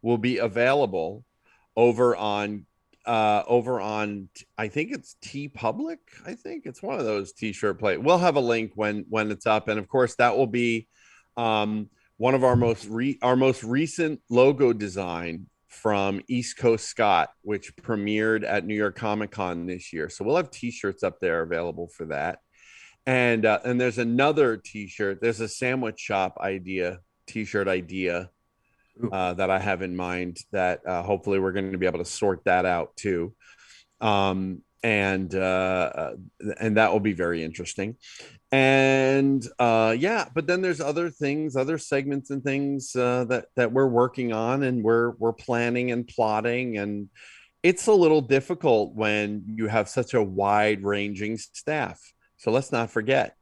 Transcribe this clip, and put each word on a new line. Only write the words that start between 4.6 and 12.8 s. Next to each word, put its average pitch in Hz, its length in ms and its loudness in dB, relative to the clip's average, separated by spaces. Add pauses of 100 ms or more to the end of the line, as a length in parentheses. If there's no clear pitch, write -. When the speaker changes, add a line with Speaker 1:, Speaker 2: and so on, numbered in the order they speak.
Speaker 1:
think 156 240 -6
it's - 320 -14
TeePublic. 147 760 -6 (260)
I 185 100 -12
think - 320 -14
it's - 160 -14
one 214 180 -6
of 135 40 -4
those 104 280 -4
T-shirt 101 480 -4
play. 101 160 0
We'll 147 220 4
have 170 180 2
a 143 40 4
link 117 340 0
when, 104 340 -4
when 107 240 -2
it's - 140 -6
up. 107 220 2
And 107 120 -2
of 92 80 -10
course, 127 280 2
that 120 200 4
will 131 100 4
be, 117 400 0 (500)
um, 107 520 0 (300)
one 127 160 2
of 131 100 2
our 123 100 6
most 117 320 2